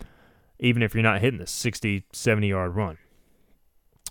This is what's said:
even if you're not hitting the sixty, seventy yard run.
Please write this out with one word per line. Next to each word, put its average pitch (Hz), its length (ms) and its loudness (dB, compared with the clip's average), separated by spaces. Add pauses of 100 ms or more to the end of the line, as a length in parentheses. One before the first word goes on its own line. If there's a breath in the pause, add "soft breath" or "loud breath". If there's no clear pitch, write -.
(580 soft breath)
even 120 240 2
if 107 120 0
you're 113 80 2
not 104 180 4
hitting 117 180 2
the 87 80 -12
sixty, 104 640 -4
seventy 107 360 0
yard 92 260 -2
run. 92 220 -4 (1160)